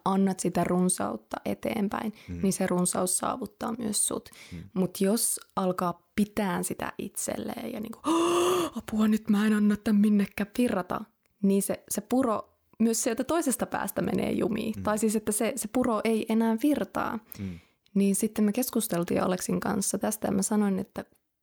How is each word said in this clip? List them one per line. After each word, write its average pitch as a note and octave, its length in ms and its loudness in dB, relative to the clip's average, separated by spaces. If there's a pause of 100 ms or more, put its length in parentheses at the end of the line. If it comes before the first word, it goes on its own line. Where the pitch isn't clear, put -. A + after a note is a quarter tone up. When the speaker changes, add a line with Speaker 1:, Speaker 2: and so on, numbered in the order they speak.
Speaker 1:
annat F#3+ 340 2
sitä F3 240 0
runsautta F3+ 840 0
eteenpäin, G3+ 680 -4 (160)
Speaker 2:
Mm. F3 120 -8
Speaker 1:
niin F#3+ 120 2
se F#3+ 140 -2
runsaus F3+ 500 0
saavuttaa - 600 -6
myös G#3+ 300 -2
sut. - 220 -6 (220)
Speaker 2:
Mm. E3+ 120 -12 (100)
Speaker 1:
Mut F#3 280 -2
jos G3+ 380 0 (160)
alkaa F#3 600 -2
pitää G3 480 0
sitä - 340 -6
itselleen - 760 -6
ja A3 60 -10
niinku, A3+ 280 -10
"Oh, F4 680 2
apua, A3 300 0
nyt G#3+ 220 0
mä G#3 180 4
en G#3+ 60 4
anna G#3 240 4
tän G#3+ 180 0
minnekään G3+ 640 2
virrata", A3 440 0 (400)
niin G3 220 4
se, - 260 -4
se G3+ 120 -4
puro A#3+ 480 0 (300)
myös A3+ 240 4
sieltä A#3 200 0
toisesta D4+ 420 0
päästä - 360 -4
menee - 300 0
jumiin. - 460 -2
Speaker 2:
Mm. F#3+ 60 -10
Speaker 1:
Tai G#3+ 140 0
siis, A3 180 2
että G#3+ 160 0
se, G#3+ 240 0
se - 120 -6
puro B3 360 0
ei A3+ 260 0
enää A3+ 340 4
virtaa. A#3 560 0 (200)
Speaker 2:
Mm. F#3+ 200 -8 (340)
Speaker 1:
Niin G3 220 4
sitten A3 300 0
me G#3 60 2
keskusteltiin G3 720 0
Aleksin F#3 360 0
kanssa G3+ 380 -2
tästä, G#3+ 300 -4
ja G3+ 40 -2
mä G3 100 2
sanoin, G3+ 380 0
että - 260 -10 (380)